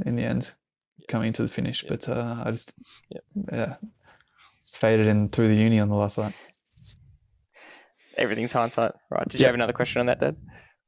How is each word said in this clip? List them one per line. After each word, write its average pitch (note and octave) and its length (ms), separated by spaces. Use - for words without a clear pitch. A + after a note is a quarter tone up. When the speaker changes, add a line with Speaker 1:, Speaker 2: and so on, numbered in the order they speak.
Speaker 1:
in A#2+ 100
the A#2+ 80
end, A#2+ 300
Speaker 2:
Yeah. - 100
Speaker 1:
coming A2+ 260
to A2+ 80
the A#2+ 60
finish. B2 360
Speaker 2:
Yeah. - 60
Speaker 1:
But, - 200
uh, A#2+ 360
I A#2 60
just, - 220
Speaker 2:
Yeah. - 100
Speaker 1:
yeah, - 240
faded A2 480
in G#2 220
through A2+ 180
the G#2+ 80
uni A2 240
on G#2 100
the G#2 60
last G2+ 220
lap. G#2 160
Speaker 2:
Everything's A2+ 360
hindsight, A#2 400
right? - 180
Did C3 140
you - 20
Speaker 1:
Yeah. C3 60
Speaker 2:
have A#2+ 60
another A#2+ 180
question - 260
on B2 60
that, B2 140
Dad? C#3+ 180